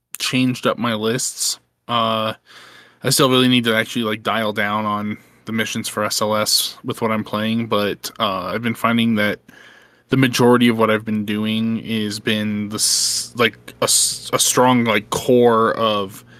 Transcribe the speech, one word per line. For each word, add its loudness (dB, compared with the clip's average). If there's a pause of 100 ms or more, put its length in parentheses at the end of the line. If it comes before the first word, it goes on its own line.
(180)
changed -2
up 0
my -2
lists. -4 (300)
Uh, 0 (680)
I 0
still 4
really 4
need 2
to 2
actually, -2
like, -4
dial -2
down -2
on -4 (300)
the -8
missions -4
for -4
S -4
L 0
S -2
with -6
what 0
I'm -2
playing, -2
but, -2 (100)
uh, -2
I've -4
been -2
finding 0
that 0 (680)
the 0
majority 4
of 2
what 2
I've 0
been -4
doing -2
is -6
been -2
the -8
s-, -2
like, 2 (240)
a 0
s-, 0
a 2
strong, 4
like, 0
core 4
of -2 (160)